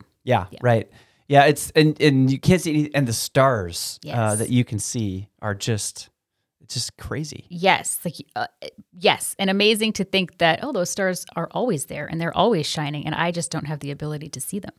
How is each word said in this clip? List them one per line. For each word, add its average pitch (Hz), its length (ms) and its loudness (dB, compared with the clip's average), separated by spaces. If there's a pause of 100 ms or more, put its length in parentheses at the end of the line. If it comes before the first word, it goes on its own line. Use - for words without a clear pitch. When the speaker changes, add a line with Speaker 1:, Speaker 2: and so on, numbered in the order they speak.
(240)
Speaker 1:
Yeah, 110 260 0
Speaker 2:
Yeah. - 120 -18
Speaker 1:
right. 117 260 2 (380)
Yeah, 139 200 8
it's, - 280 2
and, 156 260 4
and 135 300 6
you 135 80 0
can't 180 240 4
see 165 100 -4
any, 151 220 0
and 135 140 2
the 117 40 -2
stars, 117 920 0
uh, - 20 -20
Speaker 2:
Yes. 107 320 0
Speaker 1:
that 113 120 -2
you 123 140 4
can 110 140 -4
see 101 500 -4 (140)
are 104 140 -4
just, - 520 -6 (520)
it's - 140 -16
just - 220 -8
crazy. - 520 -10
Speaker 2:
Yes, 175 560 0
like, 170 100 -6 (220)
uh, - 100 -4 (460)
yes, 175 460 -2
and 196 120 0
amazing 214 440 2
to 196 100 -4
think 190 340 -2
that, 165 240 2
oh, 277 100 -6
those 180 180 -2
stars 185 340 -2 (100)
are 170 180 -4
always 185 340 -2
there 147 200 -10
and 165 140 -6
they're 165 160 -6
always 180 300 2
shining, 147 400 -6
and 156 80 -4
I 170 180 -2
just 170 180 -6
don't 156 160 -6
have 147 140 -6
the 143 100 -8
ability 151 400 -8
to 131 100 -12
see 196 200 -8
them. - 180 -12